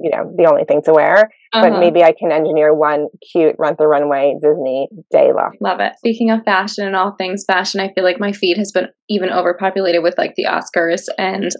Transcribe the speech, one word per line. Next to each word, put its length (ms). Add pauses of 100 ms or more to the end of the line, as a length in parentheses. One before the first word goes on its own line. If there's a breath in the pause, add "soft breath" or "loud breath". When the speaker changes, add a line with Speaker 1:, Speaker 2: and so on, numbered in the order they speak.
Speaker 1:
you 80
know, 260
the 120
only 160
thing 220
to 80
wear. 360 (240 soft breath)
But 200
Speaker 2:
Uh-huh. 60
Speaker 1:
maybe 240
I 80
can 200
engineer 420
one 340 (240)
cute 280
Rent 180
the 100
Runway 540
Disney 460 (240)
day 200
look. 300
Speaker 2:
Love 180
it. 200
Speaking 320
of 120
fashion 440
and 80
all 240
things 280
fashion, 320
I 140
feel 100
like 160
my 120
feed 260
has 140
been 160 (220)
even 200
overpopulated 720
with, 160
like, 180
the 100
Oscars 580 (160)
and 400